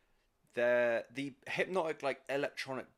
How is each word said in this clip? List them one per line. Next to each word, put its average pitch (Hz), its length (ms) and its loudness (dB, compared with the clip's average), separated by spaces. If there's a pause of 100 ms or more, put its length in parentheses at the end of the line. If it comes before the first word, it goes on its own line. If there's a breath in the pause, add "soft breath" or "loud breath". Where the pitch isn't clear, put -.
(560 soft breath)
The, 120 580 4
the 135 200 -8 (140)
hypnotic, 160 560 -2
like, 135 260 -2
electronic 135 580 -4 (100)